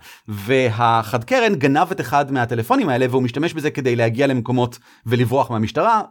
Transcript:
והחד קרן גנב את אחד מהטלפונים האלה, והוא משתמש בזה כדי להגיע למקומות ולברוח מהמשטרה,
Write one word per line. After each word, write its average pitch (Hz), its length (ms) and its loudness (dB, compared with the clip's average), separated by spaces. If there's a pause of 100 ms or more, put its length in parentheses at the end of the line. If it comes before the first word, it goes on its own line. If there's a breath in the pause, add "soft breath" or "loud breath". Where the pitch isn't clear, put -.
(280 loud breath)
והחד 113 960 0
קרן 233 300 2
גנב 147 380 2
את 170 80 -6
אחד 143 320 0
מהטלפונים 127 560 0
האלה, 127 220 2
והוא 127 120 2
משתמש 139 300 -2
בזה 151 180 -4
כדי 127 260 -2
להגיע 117 300 0
למקומות 123 520 0 (280 soft breath)
ולברוח 123 440 0
מהמשטרה, 151 600 0